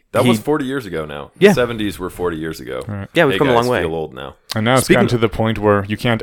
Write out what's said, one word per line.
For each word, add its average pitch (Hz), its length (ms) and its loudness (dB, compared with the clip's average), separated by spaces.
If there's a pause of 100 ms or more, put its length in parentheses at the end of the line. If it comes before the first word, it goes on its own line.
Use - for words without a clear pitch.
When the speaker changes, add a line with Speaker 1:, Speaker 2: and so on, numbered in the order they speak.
(120)
Speaker 1:
That 113 100 2
Speaker 2:
he 123 80 4
Speaker 1:
was 113 100 4
forty 147 260 -2
years 131 200 -6
ago 80 200 -6
now. 73 340 -12
Speaker 2:
Yeah. 196 140 6
Speaker 1:
Seventies 113 440 -2
were 90 140 -8
forty 87 260 -4
years 80 220 -8
ago. 64 280 -10
Speaker 3:
Right. 98 280 -8
Speaker 2:
Yeah, 165 100 4
we've 135 80 2
Speaker 1:
Hey, - 60 0
Speaker 2:
come 143 100 2
a 123 40 2
long 117 100 4
Speaker 1:
guys, 123 80 0
Speaker 2:
way. 110 100 0
Speaker 1:
feel 82 140 -2
old 78 180 -6
now. 65 220 -14 (200)
Speaker 3:
And 110 100 -2
now 123 100 4
it's 123 100 2
Speaker 2:
Speaking - 200 6
Speaker 3:
gotten 113 40 0
to 120 80 2
the 110 120 2
point 110 280 -2
where 104 280 4
you 104 120 -4
can't 117 260 -2